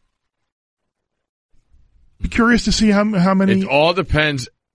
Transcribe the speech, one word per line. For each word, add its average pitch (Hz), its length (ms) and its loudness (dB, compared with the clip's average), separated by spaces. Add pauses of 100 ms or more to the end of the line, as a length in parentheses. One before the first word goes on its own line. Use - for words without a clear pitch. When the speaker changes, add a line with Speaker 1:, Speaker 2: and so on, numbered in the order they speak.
(2250)
Speaker 1:
Be - 80 -8
curious 233 360 0
to 214 80 0
see 214 180 2
how, 202 140 2 (100)
how 190 200 2
many. 190 280 0
Speaker 2:
It 196 60 -6
all 151 260 2
depends. 151 540 -2 (260)